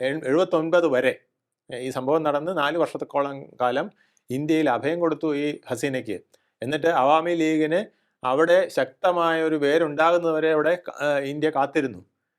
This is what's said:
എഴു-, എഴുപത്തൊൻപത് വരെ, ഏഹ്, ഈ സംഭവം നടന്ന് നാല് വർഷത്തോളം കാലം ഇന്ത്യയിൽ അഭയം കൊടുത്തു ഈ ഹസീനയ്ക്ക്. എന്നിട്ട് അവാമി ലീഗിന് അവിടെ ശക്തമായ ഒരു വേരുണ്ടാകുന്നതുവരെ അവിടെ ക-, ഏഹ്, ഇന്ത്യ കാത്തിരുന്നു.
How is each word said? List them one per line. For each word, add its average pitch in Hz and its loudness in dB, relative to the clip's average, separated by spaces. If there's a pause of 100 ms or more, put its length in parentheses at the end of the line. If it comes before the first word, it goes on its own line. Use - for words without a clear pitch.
എഴു-, 143 -4
എഴുപത്തൊൻപത് 165 2
വരെ, 127 2 (560)
ഏഹ്, 123 -10
ഈ 131 -6
സംഭവം 139 0
നടന്ന് 151 -2
നാല് 151 0
വർഷത്തോളം 139 -4 (220)
കാലം 127 -2 (440)
ഇന്ത്യയിൽ 151 0
അഭയം 131 -2
കൊടുത്തു 160 -2
ഈ 147 -2 (200)
ഹസീനയ്ക്ക്. 123 -4 (460)
എന്നിട്ട് 147 0
അവാമി 156 4
ലീഗിന് 156 0 (420)
അവിടെ 156 4 (100)
ശക്തമായ 165 0
ഒരു 160 0
വേരുണ്ടാകുന്നതുവരെ 160 2
അവിടെ 156 2
ക-, - -8
ഏഹ്, 143 0
ഇന്ത്യ 147 -2
കാത്തിരുന്നു. 135 -2 (380)